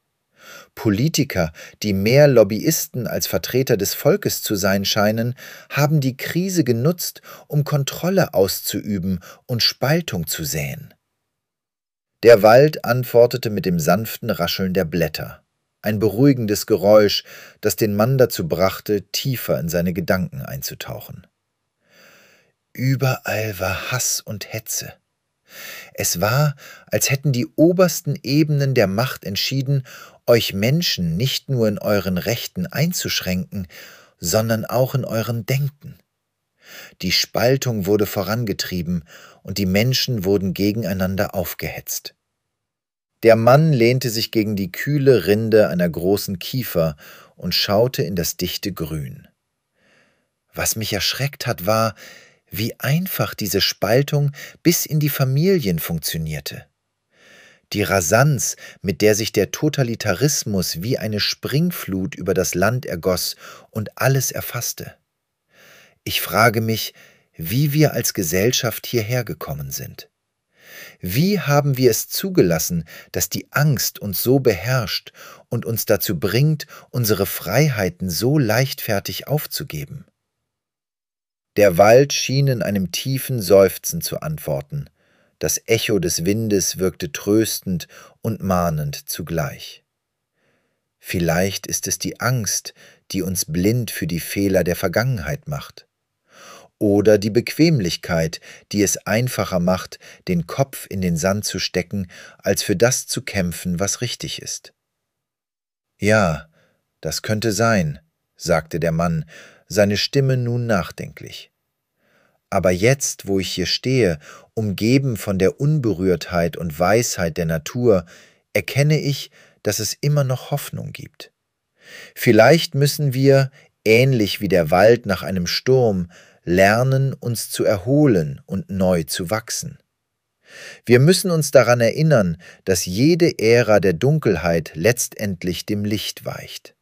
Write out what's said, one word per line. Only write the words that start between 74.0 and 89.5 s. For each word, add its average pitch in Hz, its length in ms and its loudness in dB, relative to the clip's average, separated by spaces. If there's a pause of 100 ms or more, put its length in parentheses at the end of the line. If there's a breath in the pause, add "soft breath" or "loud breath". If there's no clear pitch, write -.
uns 98 240 -6
so 135 160 4
beherrscht 113 720 -2 (360 loud breath)
und 117 160 -4
uns 110 220 -4
dazu 95 320 0
bringt, 135 480 0 (240 loud breath)
unsere 101 360 0
Freiheiten 101 840 -2
so 117 280 0
leichtfertig 113 920 -2
aufzugeben? - 800 -8 (1500)
Der 98 220 4
Wald 120 340 8
schien 139 340 0
in 127 160 0
einem 95 300 -2
tiefen 131 500 -4
Seufzen 95 580 4
zu - 200 -8
antworten. 73 680 -6 (520)
Das - 260 -2
Echo 113 320 2
des 85 260 -2
Windes 104 540 0
wirkte 90 320 -4
tröstend 104 800 -2 (340 loud breath)
und 113 180 -6
mahnend 85 680 -2
zugleich. - 760 -8 (1120)